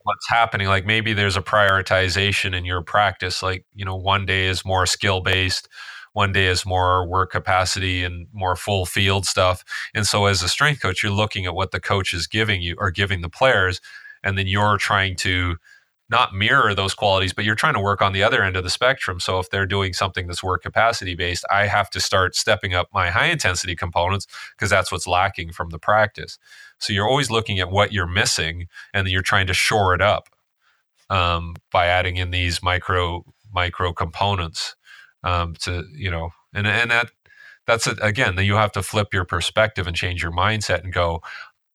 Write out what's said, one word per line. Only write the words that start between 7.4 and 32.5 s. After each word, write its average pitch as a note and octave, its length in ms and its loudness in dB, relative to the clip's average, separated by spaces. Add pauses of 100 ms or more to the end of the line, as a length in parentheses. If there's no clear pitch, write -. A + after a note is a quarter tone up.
and F2 300 -8
more F#2 240 -2
full G2 280 -2
field G2 400 2
stuff. F#2 380 2 (300)
And G#2+ 120 0
so G#2 200 2
as F#2+ 180 2
a F2 60 -2
strength C#3+ 320 0
coach, F#2 200 -2
you're G#2 100 -2
looking G2+ 340 -2
at F2 100 -4
what F#2 160 -4
the F#2+ 80 -6
coach F#2+ 340 -2
is E2 140 -4
giving G#2+ 340 0
you E2+ 160 -4
or F#2+ 140 -2
giving F#2+ 300 -2
the E2 80 -6
players, G2 500 2 (420)
and G2 160 -2
then G2 80 0
you're G2+ 320 2
trying F#2+ 400 0
to F2+ 380 0 (540)
not A#2 260 2
mirror A2 400 2
those F#2+ 180 0
qualities, F#2+ 380 0
but G#2 140 -4
you're G#2+ 100 2
trying D3+ 200 2
to G#2+ 40 0
work G2 220 0
on G2+ 100 4
the F#2+ 120 0
other A#2 200 4
end F#2+ 140 0
of F#2 80 -2
the F2+ 40 -4
spectrum. B2 520 -2
So F#2 180 -2
if F2+ 100 -6
they're G2 160 -2
doing F#2+ 280 -2
something F#2 340 -4
that's F2 160 -8
work F#2 200 -2
capacity A2 520 0
based, F2 340 -4
I G2+ 180 2
have G2+ 240 0
to F#2 100 -4
start F#2 340 0
stepping G2+ 380 0
up F2+ 200 0
my F#2 160 0
high A#2 180 2
intensity F#2 500 -2
components F#2 500 -2 (300)
'cause G#2 120 -2
that's G2 220 2
what's E2+ 160 -4
lacking F2+ 460 0
from E2+ 160 -8
the E2+ 100 -10
practice. G#2 580 0 (420)
So - 120 -6
you're G2+ 160 0
always C3 240 2
looking G#2+ 280 0
at F2+ 120 -2
what G2+ 220 2
you're F#2 120 0
missing, F2 640 -2 (260)
and G2 140 0
then F#2 60 0
you're F#2 80 0
trying F#2+ 260 2
to F#2+ 60 0
shore F#2+ 420 2
it E2+ 60 0
up, G2 260 2 (800)
um, F2 460 0 (160)
by F#2 140 4
adding F2+ 320 2
in F2+ 140 -2
these F2+ 300 -2